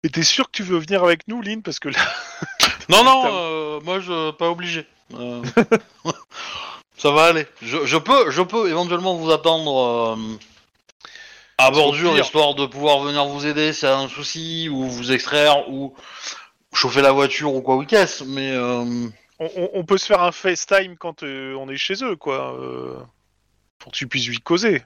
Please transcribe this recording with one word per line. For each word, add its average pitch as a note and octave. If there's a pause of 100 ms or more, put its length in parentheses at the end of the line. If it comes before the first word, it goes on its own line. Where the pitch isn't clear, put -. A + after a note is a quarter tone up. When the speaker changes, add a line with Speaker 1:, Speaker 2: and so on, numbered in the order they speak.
Speaker 1:
Et D3+
t'es E3
sûr -
que -
tu G#3+
veux F3+
venir F3+
avec E3+
nous, A#3
Lynn ? G#3+
Parce -
que -
là - (440)
<laughs> -
Speaker 2:
Non, G#3
non, C4
Speaker 1:
Putain. A#3
Speaker 2:
euh, D#3+
moi, F#3
je, E3+
pas E3+
obligé. E3+ (280)
Euh, A#2+ (760)
<laughs> -
ça D#3
va D#3
aller. D#3+ (160)
Je, C3
je C#3+
peux, G#3
je D3+
peux G#3
éventuellement F3
vous D#3+
attendre, C3+
euh, A2 (1200)
à C3
Speaker 1:
Parce C3+
qu'au D#3
Speaker 2:
bordure, D3+
Speaker 1:
pire C#3+
Speaker 2:
histoire D3
de C#3
pouvoir C#3
venir C#3+
vous C#3+
aider D3+
s'il D3
y -
a C3+
un C3+
souci, E3
ou C3
vous B2
extraire, D3
ou C3+ (800)
chauffer C3
la C#3
voiture, C#3
ou B2+
quoi, C3
ou C#3+
qu'est-ce, F#3+
mais, C3+
euh, B2 (540)
Speaker 1:
On, D#3+
on, F3+
on F#3
peut F#3+
se -
faire F#3+
un F3
FaceTime F#3
quand, E3
euh, C3+
on C3+
est C#3
chez G3+
eux, G#3
quoi, C3+
euh, B2+ (840)
pour -
que -
tu C3+
puisses A#2+
lui B2
causer. F3+